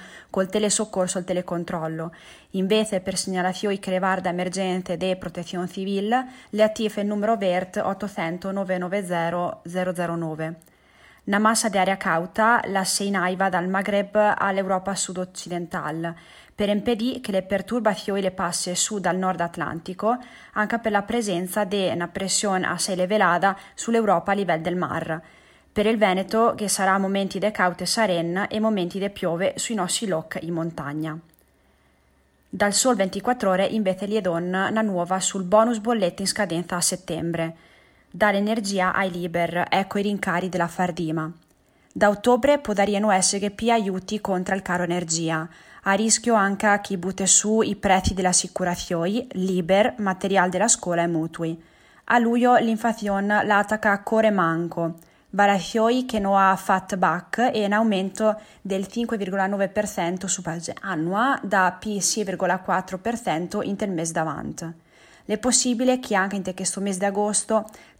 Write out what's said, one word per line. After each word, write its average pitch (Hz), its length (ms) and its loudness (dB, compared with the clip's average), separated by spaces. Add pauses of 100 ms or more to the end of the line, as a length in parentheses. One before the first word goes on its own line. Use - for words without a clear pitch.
(300)
col 190 180 0
telesoccorso 208 680 0
e 180 60 -4
il 180 40 -16
telecontrollo. 170 840 -4 (380)
Invece, 190 500 2
per 185 160 -6
segnalazioni 190 640 -2
che 196 100 -6
riguarda 185 380 0
emergenze 180 680 -2
di 185 200 -2
protezione 180 520 -8
civile, 202 580 -2 (240)
le 208 120 2
attive 214 380 0
il 202 80 -2
numero 208 280 0
vert 185 420 -2
ottocento 190 720 -4
nove 190 260 -2
nove 180 260 -2
zero 175 640 -2
zero 180 260 -2
zero 170 220 -4
nove. 160 460 -6 (640)
Una 196 140 0
massa 220 300 2
di 196 100 0
aria 190 180 2
cauta 190 680 2
la 190 160 0
seinaiva 190 680 0
dal 180 200 0
Maghreb 202 680 2
all'Europa 190 560 0
sud-occidentale, 170 1200 -6 (360)
per 208 160 0
impedì 226 520 0
che - 100 -6
le 185 120 2
perturbazioni 202 800 -2
le 185 120 0
passe 180 420 -4
su 208 240 -2
dal 180 180 0
nord 185 240 0
Atlantico, 175 800 -4 (360)
anche 214 260 0
per 220 100 -2
la 202 120 2
presenza 202 600 -2
di 190 300 0
una 175 160 -2
pressione 190 580 0
a 175 100 -2
sei 185 200 -2
levelada 185 600 4 (180)
sull'Europa 202 580 2
a - 20 2
livello 170 280 0
del 175 140 -2
mar. 165 460 -4 (500)
Per 208 140 2
il 226 100 4
Veneto, 202 600 2
che 208 120 -4
sarà 190 300 2
momenti 196 400 0
de 202 140 0
caute 180 340 -2
saren 180 640 0
e - 80 -4
momenti 202 400 0
de 196 120 -2
piove 170 460 -2
sui - 200 -4
nostri 190 320 -2
loc 160 340 -4
in 165 100 -6
montagna. 160 640 -4 (1300)
Dal 202 260 0
Sol 254 220 2
ventiquattro 196 540 0
Ore, 185 140 2
invece, 202 440 -2
gli 214 80 0
è 214 40 0
don 170 220 0
una 190 400 0
nuova 185 380 0
sul 190 240 -2
bonus 220 340 4
bollette 208 440 0
in 190 60 -2
scadenza 175 480 -2
a 175 40 -4
settembre. 165 760 -4 (580)
Dall'energia 202 800 2
ai 196 180 0
liber, 170 600 -2
ecco 196 280 0
i 202 40 2
rincari 190 480 -2
della 170 180 0
Fardima. 165 640 -4 (640)
Da 208 160 6
ottobre 247 480 4
podariano 202 520 2
essere 196 400 2
più 226 220 0
aiuti 196 480 0
contro 185 340 -2
il 190 60 -2
caro 180 220 -2
energia. 165 680 -2 (360)
A 196 100 2
rischio 226 400 2
anche 202 480 4
chi 196 160 -6
butte 190 280 -4
su 214 360 4
i 202 120 0
prezzi 190 380 2
delle 180 160 0
assicurazioni, 180 1040 -2
liber, 190 640 2
materiale 190 540 2
della 185 180 2
scuola 175 340 0
e 170 40 2
mutui. 165 540 -2 (440)
A 233 140 4
luglio 240 380 6
l'inflazione 208 880 2
l'attacca 208 480 2
a 202 100 -2
core 220 280 4
manco. 170 640 0 (360)
Variazioni 220 720 2
che 233 140 -4
non 196 180 2
ha 190 180 6
fatto 185 440 0
back 180 540 2
e 214 120 0
un 202 80 0
aumento 208 640 2 (220)
del 196 280 -4
cinque 233 280 -4
virgola 196 300 -2
nove 196 220 0
per 208 200 -2
cento 180 380 -4
su 185 160 -4
base 165 400 -8
annua 190 600 0
da 185 380 2
P 208 180 -4
sei 208 260 0
virgola 180 340 0
quattro 185 400 -2
per 233 200 -4
cento 175 440 -4
in 196 140 -4
tel 202 140 -4
mese 165 220 -4
davanti. 160 580 -4 (540)
È 208 140 -2
possibile 254 600 2
che 233 160 -4
anche 196 220 2
in 185 180 -4
questo 190 260 -6
mese 196 180 -4
di 196 80 0
agosto 208 580 0 (360)